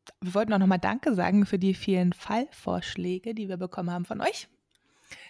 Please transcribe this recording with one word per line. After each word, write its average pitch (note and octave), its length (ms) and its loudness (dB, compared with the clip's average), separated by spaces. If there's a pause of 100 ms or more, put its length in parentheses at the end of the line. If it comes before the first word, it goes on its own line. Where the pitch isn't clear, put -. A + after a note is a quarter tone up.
(200)
wir F3+ 160 -4
wollten A3 180 0
auch G3 60 4
nochmal F#3+ 200 6
Danke G#3+ 360 0
sagen F#3 320 4
für G3+ 100 0
die F#3+ 160 2
vielen F3+ 400 2
Fallvorschläge, F#3 1200 -4
die G#3+ 160 -8
wir F#3 80 -6
bekommen F3 320 -6
haben F3 160 -6
von - 160 -8
euch. - 260 -4 (840)